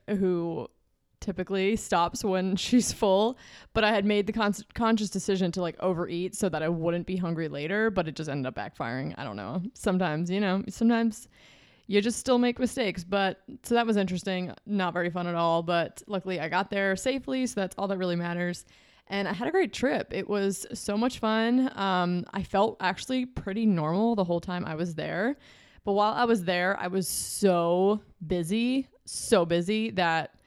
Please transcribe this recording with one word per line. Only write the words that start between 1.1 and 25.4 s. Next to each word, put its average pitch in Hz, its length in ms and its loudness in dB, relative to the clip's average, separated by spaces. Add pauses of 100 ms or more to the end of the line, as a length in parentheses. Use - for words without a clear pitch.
typically 190 540 -2
stops 175 480 2
when 185 340 2
<laughs> - 80 -2
she's - 280 4
full, 208 460 4 (340)
but 226 100 2
I 214 80 6
had 208 140 4
made 208 220 4
the 214 60 -2
con-, 208 220 2 (200)
conscious 226 360 2
decision 190 420 0
to, 185 100 -2
like, 165 180 -4
overeat 175 560 -2
so 202 120 2
that 156 140 -2
I 156 60 0
wouldn't 170 380 0
be 185 100 -4
hungry 165 320 -2
later, 170 420 0
but 185 160 0
it 151 80 -8
just 156 160 -8
ended 135 160 -4
up 113 80 -6
backfiring. 127 640 -6
I 135 60 -8
don't 107 120 -8
know. 113 260 -6 (100)
Sometimes, 175 580 -2
you 190 100 -2
know, 196 280 0
sometimes 226 600 0 (580)
you 208 140 2
just 226 180 0
still 254 200 2
make 247 200 2
mistakes, 208 460 -2
but, 190 380 -2 (200)
so - 120 -2
that 233 120 4
was 220 120 2
interesting. 185 540 -2 (140)
Not 185 280 0
very 175 160 0
fun 175 160 -4
at 175 80 -2
all, 170 280 2
but 170 440 -2
luckily 185 340 -4
I 156 80 -4
got 180 220 -2
there 196 260 0
safely, 262 500 -2
so 233 140 -4
that's 185 180 -4
all 196 100 -2
that 190 100 -2
really 180 180 0
matters. 175 480 -4 (420)
And 202 220 -4
I 175 60 -2
had 226 140 -4
a - 20 -2
great 339 240 2
trip. - 400 0
It 190 140 -4
was 196 440 0
so - 240 -4
much 240 220 0
fun. 233 600 2
Um, 180 540 0
I 196 100 -4
felt 202 380 0
actually 254 460 -2
pretty 220 400 -2
normal 190 500 2
the 196 80 2
whole 170 160 0
time 180 240 -6
I 160 120 -6
was 170 180 -4
there. 160 420 -2 (480)